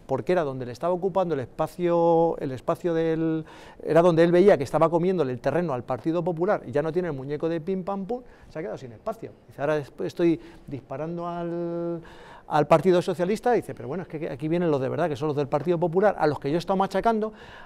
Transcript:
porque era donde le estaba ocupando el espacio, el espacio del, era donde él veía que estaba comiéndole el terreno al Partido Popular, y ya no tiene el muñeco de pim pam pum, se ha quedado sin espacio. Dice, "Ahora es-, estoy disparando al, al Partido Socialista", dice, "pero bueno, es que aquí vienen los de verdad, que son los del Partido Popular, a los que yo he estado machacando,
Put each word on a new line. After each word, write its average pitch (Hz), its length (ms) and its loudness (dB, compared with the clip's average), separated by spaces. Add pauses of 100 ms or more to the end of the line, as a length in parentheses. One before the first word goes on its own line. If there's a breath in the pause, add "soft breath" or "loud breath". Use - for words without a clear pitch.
porque 131 280 0
era 180 100 4
donde 131 240 -6
le 123 60 -8
estaba 170 200 -2
ocupando 180 420 -2
el 135 60 -2
espacio, 170 1000 2
el 139 100 -4
espacio 165 440 -4
del, 160 500 0 (400 loud breath)
era 160 180 6
donde 170 220 6
él 170 80 4
veía 180 260 8
que 139 60 -4
estaba 160 260 2
comiéndole 170 400 0
el 127 80 -6
terreno 151 360 -2
al 123 100 -6
Partido 160 400 -4
Popular, 175 420 -2
y 127 60 -10
ya 143 100 2
no 160 80 -4
tiene 180 160 -2
el 156 80 -4
muñeco 143 340 -4
de 165 120 -4
pim 185 240 -6
pam 196 200 -6
pum, 247 180 -8 (260 soft breath)
se - 100 -14
ha 160 40 -8
quedado 196 160 -10
sin 127 120 -16
espacio. - 400 -12 (160)
Dice, - 140 -14
"Ahora 151 160 0
es-, 143 240 -6
estoy 170 400 0 (260 loud breath)
disparando 156 600 -8
al, 170 720 -6 (480 loud breath)
al 147 180 2
Partido 175 340 4
Socialista", 190 520 0
dice, 143 220 -2
"pero 120 140 -12
bueno, 170 140 -6
es 143 60 -16
que 156 220 -8
aquí 147 180 -6
vienen 170 220 0
los 143 100 2
de 131 80 -2
verdad, 139 200 -2
que 147 80 -4
son 147 120 -4
los 143 80 -2
del 143 120 0
Partido 147 300 0
Popular, 180 400 2
a - 80 2
los 147 120 0
que 139 120 -6
yo 156 60 0
he - 20 0
estado 190 180 -2
machacando, 208 560 0 (320 loud breath)